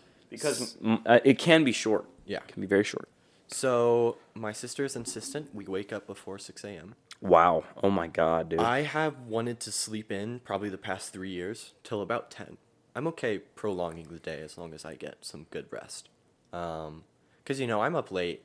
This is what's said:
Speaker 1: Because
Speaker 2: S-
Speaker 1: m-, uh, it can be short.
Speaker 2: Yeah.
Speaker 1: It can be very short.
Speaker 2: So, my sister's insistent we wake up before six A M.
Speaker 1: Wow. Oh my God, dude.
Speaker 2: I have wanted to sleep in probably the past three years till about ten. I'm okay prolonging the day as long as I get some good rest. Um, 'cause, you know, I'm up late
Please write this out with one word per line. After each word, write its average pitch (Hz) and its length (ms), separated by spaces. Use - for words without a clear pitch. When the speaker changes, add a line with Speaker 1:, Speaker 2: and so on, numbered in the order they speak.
Speaker 1:
Because 123 340
Speaker 2:
S- - 220
Speaker 1:
m-, 110 200
uh, 117 200
it 135 140
can 160 260
be 123 80
short. - 340
Speaker 2:
Yeah. 95 140
Speaker 1:
It - 100
can - 120
be 101 60
very 101 180
short. - 240
Speaker 2:
So, 120 680
my 110 180
sister's 135 420
insistent 123 600
we 101 120
wake 95 260
up 104 140
before 98 320
six - 260
A 107 60
M. 92 240
Speaker 1:
Wow. 85 440
Oh 98 80
my 87 160
God, 80 420
dude. 82 120
Speaker 2:
I 123 220
have 151 440
wanted 117 340
to - 120
sleep 107 400
in 110 320
probably 101 240
the 95 100
past - 340
three 95 180
years 92 420
till 104 180
about 113 300
ten. - 260
I'm 143 140
okay 117 300
prolonging 87 720
the 82 120
day 76 200
as 78 160
long 82 160
as 76 120
I 78 100
get 76 280
some - 280
good 76 200
rest. - 380
Um, 80 500
'cause, 135 140
you 131 80
know, 107 160
I'm 156 140
up 135 160
late 90 320